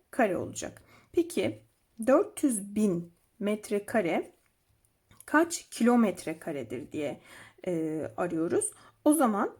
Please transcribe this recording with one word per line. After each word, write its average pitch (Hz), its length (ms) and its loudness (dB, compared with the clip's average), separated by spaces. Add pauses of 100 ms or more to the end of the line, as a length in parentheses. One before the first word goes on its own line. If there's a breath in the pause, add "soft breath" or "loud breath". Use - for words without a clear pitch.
(100)
kare 202 260 2
olacak. - 460 -10 (300 soft breath)
Peki 320 500 -2 (440)
dört 311 360 2
yüz 202 320 -2
bin 180 380 0 (260)
metre 202 480 -4
kare 202 460 -2 (960)
kaç 339 440 0
kilometre 220 680 2
karedir 139 540 -8
diye, 147 280 -4 (460 loud breath)
e, 160 360 -2 (140)
arıyoruz. 180 560 -2 (320 loud breath)
O 302 80 8
zaman 254 480 2